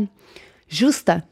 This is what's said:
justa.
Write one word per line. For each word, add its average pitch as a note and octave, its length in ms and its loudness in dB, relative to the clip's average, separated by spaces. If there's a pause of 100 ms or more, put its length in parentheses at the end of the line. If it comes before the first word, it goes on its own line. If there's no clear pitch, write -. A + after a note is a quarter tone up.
(680)
justa. F3 640 0